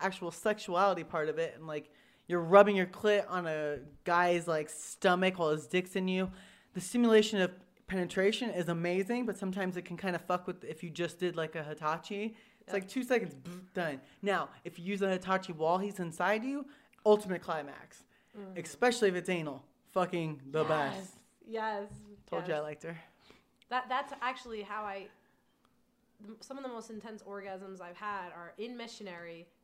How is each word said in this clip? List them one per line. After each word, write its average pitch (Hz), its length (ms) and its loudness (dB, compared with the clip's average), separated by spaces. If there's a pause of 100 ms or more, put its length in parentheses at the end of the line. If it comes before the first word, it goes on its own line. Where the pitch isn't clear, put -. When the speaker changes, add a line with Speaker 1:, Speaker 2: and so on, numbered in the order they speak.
Speaker 1:
actual 185 280 -4
sexuality 190 720 2
part 156 260 -2
of 151 100 -2
it, 165 160 -2
and, 160 120 -16
like, 151 220 -8 (380)
you're 175 140 2
rubbing 196 340 10
your 185 120 4
clit 208 420 2
on 180 160 -2
a 151 340 -2 (240)
guy's, 175 440 4
like, 156 220 0
stomach 185 680 2
while 165 140 2
his 156 160 -2
dick's 180 280 0
in 190 120 0
you. 185 240 0 (420)
The 180 80 -6
stimulation 220 600 6
of 180 100 4 (340)
penetration 190 640 0
is 170 200 -2
amazing, 190 560 0
but 196 120 -4
sometimes 185 400 -2
it 175 60 -6
can 175 140 -10
kinda 180 200 -2
fuck 180 300 -2
with 180 160 -8
if 156 200 -10
you 170 60 -8
just 170 300 -4
did, 175 160 0
like, 160 200 -2
a 160 80 -6
Hitachi. 165 720 -4 (260)
It's - 60 -20
Speaker 2:
Yep. - 60 -6
Speaker 1:
like 190 140 -2
two 254 160 -4
seconds, 233 320 0
bzz, 175 380 -14
done. 151 280 -4 (200)
Now, 180 280 0 (140)
if 175 160 -12
you 170 60 -12
use 196 160 -2
a 196 100 2
Hitachi 185 420 0
while 160 240 2
he's 202 220 -4
inside 185 460 0
you, 277 200 -4 (400)
ultimate 208 360 6
climax. 147 640 -8 (320)
Speaker 2:
Mm-hmm. 190 200 -14
Speaker 1:
Especially 233 520 2
if 180 60 2
it's 170 140 -2
anal. 156 340 -4 (280)
Fucking 170 580 -2
the 156 140 2
Speaker 2:
Yes. - 60 2
Speaker 1:
best. 156 460 -2 (300)
Speaker 2:
Yes. 220 440 -4 (360)
Speaker 1:
Told 170 220 -6
you 165 60 -2
I 151 40 0
Speaker 2:
Yes. 151 60 -2
Speaker 1:
liked 151 200 -10
her. 165 140 -10 (720)
Speaker 2:
That, 254 200 -2
that's 277 320 -2
actually 240 420 -6
how 208 220 -6
I, 196 220 -8 (1160)
m-, 214 160 -18
some 269 180 -12
of 277 60 -10
the 262 60 -8
most 226 200 -10
intense 220 320 -12
orgasms 190 600 -12
I've 175 160 -14
had 196 340 -8
are 170 260 -14
in 240 200 -10
missionary, 175 680 -12 (180)